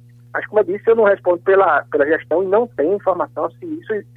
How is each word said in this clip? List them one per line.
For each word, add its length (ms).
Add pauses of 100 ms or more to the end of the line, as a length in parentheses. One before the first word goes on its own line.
(320)
Mas, 140
como 140
eu 40
disse, 240
eu 60
não 100
respondo 380
pela, 480
pela 160
gestão 360
e 40
não 220
tenho 260
informação 560
se 160
isso, 260 (240)